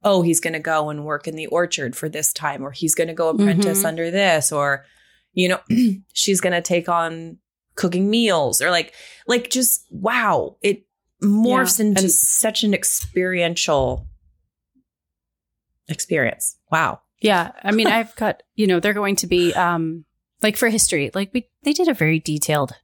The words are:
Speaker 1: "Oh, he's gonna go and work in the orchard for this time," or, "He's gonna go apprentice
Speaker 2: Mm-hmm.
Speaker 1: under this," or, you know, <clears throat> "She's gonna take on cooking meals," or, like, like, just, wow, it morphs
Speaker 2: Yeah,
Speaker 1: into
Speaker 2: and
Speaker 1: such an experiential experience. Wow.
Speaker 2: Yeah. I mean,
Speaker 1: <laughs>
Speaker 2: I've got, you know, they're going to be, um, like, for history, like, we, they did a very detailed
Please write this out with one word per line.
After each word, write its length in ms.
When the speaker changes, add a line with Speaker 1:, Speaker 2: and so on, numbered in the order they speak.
Speaker 1:
"Oh, 200
he's 180
gonna 200
go 300
and 160
work 200
in 100
the 100
orchard 500
for 140
this 220
time," 300
or, 100
"He's 220
gonna 200
go 160
apprentice 480
Speaker 2:
Mm-hmm. 80
Speaker 1:
under 240
this," 420
or, 320
you 160
know, 120
<clears throat> 320
"She's 300
gonna 180
take 300
on 480
cooking 340
meals," 500
or, 100
like, 220
like, 220
just, 420
wow, 720
it 240
morphs 560
Speaker 2:
Yeah, 80
Speaker 1:
into 160
Speaker 2:
and 100
Speaker 1:
such 520
an 100
experiential 1300
experience. 680
Wow. 300
Speaker 2:
Yeah. 320
I 100
mean, 140
Speaker 1:
<laughs> 0
Speaker 2:
I've 300
got, 260
you 120
know, 140
they're 140
going 220
to 100
be, 280
um, 500
like, 140
for 120
history, 460
like, 180
we, 160
they 100
did 160
a 60
very 240
detailed 540